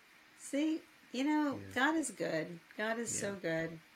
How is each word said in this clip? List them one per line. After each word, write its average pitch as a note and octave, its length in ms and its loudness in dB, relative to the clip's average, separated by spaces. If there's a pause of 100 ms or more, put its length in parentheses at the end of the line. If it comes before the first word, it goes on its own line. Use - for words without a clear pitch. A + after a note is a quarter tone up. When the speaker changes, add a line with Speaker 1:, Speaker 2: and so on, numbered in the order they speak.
(400)
Speaker 1:
See, D#4 400 0 (320)
you B3 120 -2
know, D4+ 360 2
Speaker 2:
Yeah. - 140 -12
Speaker 1:
God C#4+ 220 4
is D4+ 140 0
good. E3+ 480 -2 (180)
God A3+ 220 0
is A3+ 180 -2
so G3+ 260 -2
Speaker 2:
Yeah. E3 260 0
Speaker 1:
good. E3 100 -10 (180)